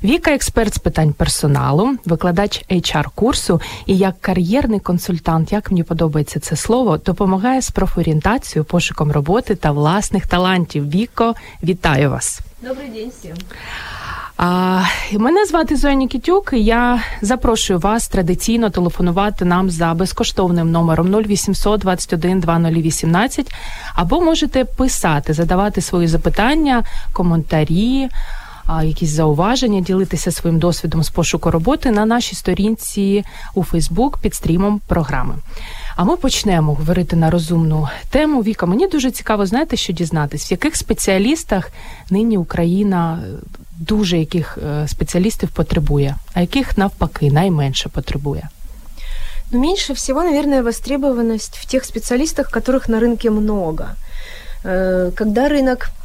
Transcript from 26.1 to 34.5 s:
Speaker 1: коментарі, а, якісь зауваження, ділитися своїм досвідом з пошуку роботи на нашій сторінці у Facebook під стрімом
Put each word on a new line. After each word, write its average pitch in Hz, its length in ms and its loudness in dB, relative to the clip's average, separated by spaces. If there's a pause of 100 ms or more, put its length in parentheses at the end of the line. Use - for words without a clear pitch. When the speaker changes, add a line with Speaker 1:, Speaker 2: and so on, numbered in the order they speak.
Speaker 1:
коментарі, 175 960 2 (560)
а, 160 180 2
якісь 156 260 0
зауваження, 185 720 2
ділитися 180 500 0
своїм 165 280 0
досвідом 160 440 0
з - 60 0
пошуку 165 420 0
роботи 226 400 2
на 208 140 2
нашій 233 300 0
сторінці 202 880 0 (320)
у 185 80 2
Facebook 170 580 0
під - 140 -2
стрімом 202 520 0